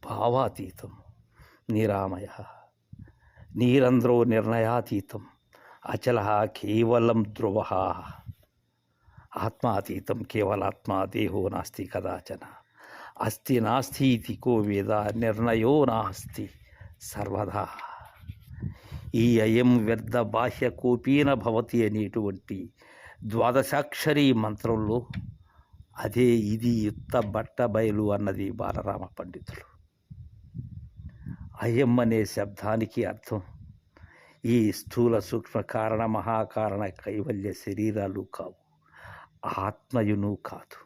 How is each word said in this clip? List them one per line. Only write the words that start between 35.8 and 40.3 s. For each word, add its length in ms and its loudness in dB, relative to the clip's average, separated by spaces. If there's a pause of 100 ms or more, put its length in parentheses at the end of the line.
మహాకారణ 680 -2 (180)
కైవల్య 460 -4 (140)
శరీరాలు 600 -4 (140)
కావు, 220 -12 (1080)
ఆత్మయును 640 0 (200)